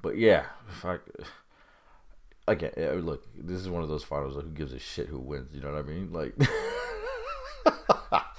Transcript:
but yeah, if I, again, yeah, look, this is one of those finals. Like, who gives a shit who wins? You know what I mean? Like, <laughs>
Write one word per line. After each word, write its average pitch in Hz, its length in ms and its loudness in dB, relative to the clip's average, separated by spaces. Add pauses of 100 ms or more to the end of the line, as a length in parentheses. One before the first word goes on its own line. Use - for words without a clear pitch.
but - 160 0
yeah, 104 300 8 (200)
if 92 160 -10
I, 90 140 0 (1500)
again, 82 280 4
yeah, 78 200 2
look, 82 280 -2 (120)
this 90 260 -6
is 92 80 -6
one 85 140 -2
of 76 40 -2
those 73 160 -2
finals. 69 320 -2
Like, 71 100 -4
who 80 60 -8
gives 73 220 -6
a 64 60 -10
shit - 280 -6
who 69 120 -6
wins? 67 340 -6
You 69 80 -8
know 71 100 -4
what 76 80 -2
I 73 40 -4
mean? 82 280 -6
Like, 80 280 -4
<laughs> 480 1800 2 (160)